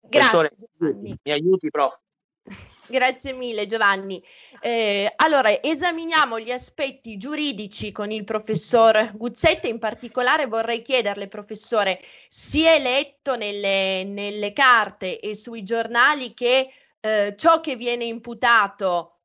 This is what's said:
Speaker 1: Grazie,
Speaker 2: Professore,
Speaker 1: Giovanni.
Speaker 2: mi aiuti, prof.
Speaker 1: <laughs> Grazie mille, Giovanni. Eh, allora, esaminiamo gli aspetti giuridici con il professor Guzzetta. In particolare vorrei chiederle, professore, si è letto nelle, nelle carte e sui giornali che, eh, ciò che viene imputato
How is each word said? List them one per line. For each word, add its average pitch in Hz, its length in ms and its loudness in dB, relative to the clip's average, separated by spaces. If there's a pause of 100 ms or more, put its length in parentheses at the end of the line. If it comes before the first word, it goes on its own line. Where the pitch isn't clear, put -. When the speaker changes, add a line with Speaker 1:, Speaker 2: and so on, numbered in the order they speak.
Speaker 1:
Grazie, 269 380 4
Speaker 2:
Professore, - 300 0 (100)
Speaker 1:
Giovanni. 135 440 -4
Speaker 2:
mi 143 100 -4
aiuti, 160 380 0
prof. 143 300 0 (440)
Speaker 1:
<laughs> - 300 -18 (140)
Grazie 262 440 -2
mille, 240 340 -6
Giovanni. 196 560 -2 (380)
Eh, 214 560 0
allora, 269 440 4
esaminiamo 320 800 0
gli 220 140 -8
aspetti 254 640 -10
giuridici 214 760 -6
con 208 220 -8
il 214 100 -6
professor 220 960 2
Guzzetta. 240 500 -2
In 233 140 -6
particolare 247 680 -2
vorrei 226 360 -4
chiederle, 202 440 -2
professore, 202 760 -4 (280)
si - 340 -2
è 320 160 6
letto 269 580 -4
nelle, 196 680 -2
nelle 202 480 -6
carte 208 680 2
e 208 160 -8
sui 226 300 -12
giornali 240 680 0
che, 262 380 0 (300)
eh, 208 360 0
ciò 330 240 4
che 311 140 -6
viene 240 300 -4
imputato 226 1200 0